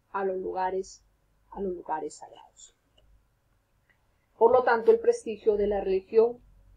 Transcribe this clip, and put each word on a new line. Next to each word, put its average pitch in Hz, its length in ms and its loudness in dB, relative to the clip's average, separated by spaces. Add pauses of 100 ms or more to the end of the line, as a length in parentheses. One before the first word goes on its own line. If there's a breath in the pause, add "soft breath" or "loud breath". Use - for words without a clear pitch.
(120)
a 196 140 -4
los 190 120 -4
lugares, 185 680 -6 (460)
a - 100 -10
los 190 120 -4
lugares 156 420 -10
sagrados. - 600 -20 (1600)
Por 226 140 6
lo 254 120 4
tanto, 226 280 2
el 226 80 6
prestigio 226 560 -2
de 202 120 0
la 202 120 -2
religión 220 600 0 (380)